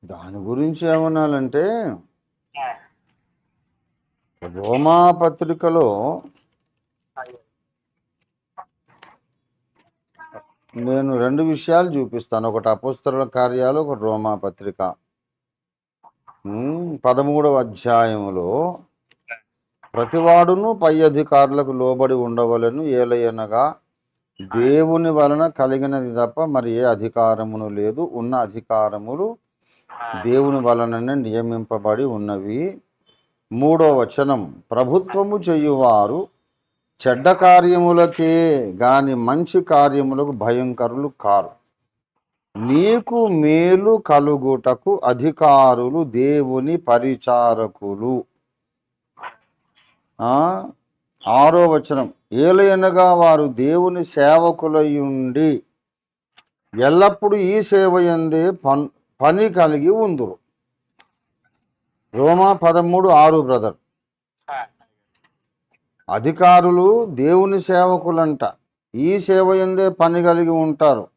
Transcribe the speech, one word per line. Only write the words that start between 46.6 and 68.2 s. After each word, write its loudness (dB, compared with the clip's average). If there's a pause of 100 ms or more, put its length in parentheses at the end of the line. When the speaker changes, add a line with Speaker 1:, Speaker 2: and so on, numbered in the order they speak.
Speaker 1:
పరిచారకులు." -2 (2000)
ఆ, -2 (600)
ఆరో 4
వచనం, -2 (200)
"ఏలయనగా 4
వారు 4
దేవుని -2
సేవకులయుండి 0 (1160)
ఎల్లప్పుడూ 2
ఈ 0
సేవ 2
యందే 0
పన్-, -2 (320)
పని 2
కలిగి 2
ఉందురు." -2 (1800)
రోమా 4
పదమూడు 2
ఆరు, 6
బ్రదర్. -2 (2250)
అధికారులు 4
దేవుని 0
సేవకులంట, 0 (560)